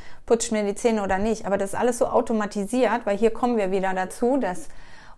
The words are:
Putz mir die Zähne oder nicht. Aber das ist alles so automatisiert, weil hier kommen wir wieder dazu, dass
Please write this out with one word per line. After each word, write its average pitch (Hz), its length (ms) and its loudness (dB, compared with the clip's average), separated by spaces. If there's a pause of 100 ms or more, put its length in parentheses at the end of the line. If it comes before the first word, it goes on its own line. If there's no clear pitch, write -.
(260)
Putz 233 240 2
mir 214 140 0
die 202 100 0
Zähne 220 280 2
oder 196 140 0
nicht. 214 300 0
Aber 196 100 2
das 196 160 -2
ist - 60 -4
alles 233 200 2
so - 80 4
automatisiert, 220 1000 0
weil 202 100 0
hier 214 160 4
kommen 240 240 0
wir 196 140 0
wieder 190 240 0
dazu, 185 420 0
dass 190 320 -2 (500)